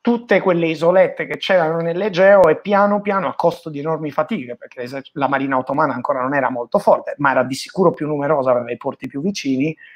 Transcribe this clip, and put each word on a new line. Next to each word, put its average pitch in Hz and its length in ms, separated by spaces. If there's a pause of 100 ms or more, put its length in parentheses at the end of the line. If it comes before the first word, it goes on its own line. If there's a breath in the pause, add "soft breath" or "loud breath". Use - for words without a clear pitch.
tutte 233 400
quelle 175 260
isolette 165 600
che 143 100
c'erano 165 440
nell'Egeo, 185 680
e 156 120
piano 202 400
piano, 196 280
a 127 80
costo 165 340
di 143 80
enormi 151 320
fatiche, 127 460
perché - 240
l'eser-, 127 320
la 139 160
marina 135 280
ottomana 139 380
ancora 127 280
non 135 120
era 131 160
molto 120 300
forte, - 380
ma 135 120
era 127 140
di 127 100
sicuro 175 380
più - 160
numerosa, 143 420
aveva 120 220
i 117 40
porti 135 300
più 139 140
vicini, 151 560 (200 loud breath)